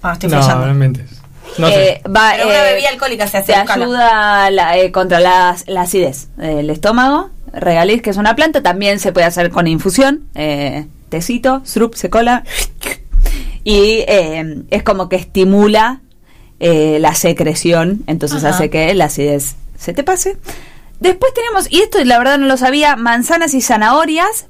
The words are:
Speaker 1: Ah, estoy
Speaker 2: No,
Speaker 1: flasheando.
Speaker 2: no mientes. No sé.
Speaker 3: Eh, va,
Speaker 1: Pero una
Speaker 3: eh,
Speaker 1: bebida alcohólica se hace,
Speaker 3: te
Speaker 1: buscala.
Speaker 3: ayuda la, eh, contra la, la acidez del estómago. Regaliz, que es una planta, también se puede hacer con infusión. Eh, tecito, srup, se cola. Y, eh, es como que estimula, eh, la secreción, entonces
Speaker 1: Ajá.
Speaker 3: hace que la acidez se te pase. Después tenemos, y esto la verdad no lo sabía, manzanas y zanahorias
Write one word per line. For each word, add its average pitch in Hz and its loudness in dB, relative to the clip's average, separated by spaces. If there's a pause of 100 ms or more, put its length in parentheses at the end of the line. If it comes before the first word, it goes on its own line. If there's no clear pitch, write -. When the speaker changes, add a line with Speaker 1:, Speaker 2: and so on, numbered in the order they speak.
Speaker 1:
Ah, 202 -4
estoy 175 -4
Speaker 2:
No, 151 2
Speaker 1:
flasheando. 131 2
Speaker 2:
no 139 0
mientes. 135 0 (540)
No 165 2
sé. 190 4
Speaker 3:
Eh, - -8
va, 214 4
Speaker 1:
Pero 220 0
una 202 4 (100)
Speaker 3:
eh, - 4
Speaker 1:
bebida 285 0
alcohólica 254 -4
se 202 -4
hace, 196 0
Speaker 3:
te 196 4
Speaker 1:
buscala. 240 0
Speaker 3:
ayuda 214 2
la, 180 2
eh, 180 2
contra 185 0
la, 180 4 (100)
la 185 0
acidez 175 -2
del 151 -4
estómago. 254 0 (220)
Regaliz, 185 0
que 214 -4
es 190 -4
una 214 0
planta, 302 0
también 202 0
se 185 -2
puede 175 2
hacer 175 -2
con 175 0
infusión. 196 0
Eh, 147 -4 (220)
tecito, 240 -2
srup, 226 -2
se 185 -8
cola. 240 0 (1200)
Y, 208 2
eh, 160 -2
es - -2
como 190 -2
que 185 -2
estimula, 208 2 (600)
eh, 156 2
la 170 2
secreción, 170 0
entonces 151 -4
Speaker 1:
Ajá. 151 2
Speaker 3:
hace 151 -2
que 160 0
la 170 2
acidez 143 -2 (200)
se - -10
te 285 -4
pase. 370 -2 (640)
Después 370 0
tenemos, 453 -4
y 330 2
esto 427 0
la 247 4
verdad 269 2
no 277 0
lo 262 2
sabía, 269 2
manzanas 240 0
y 262 0
zanahorias 311 0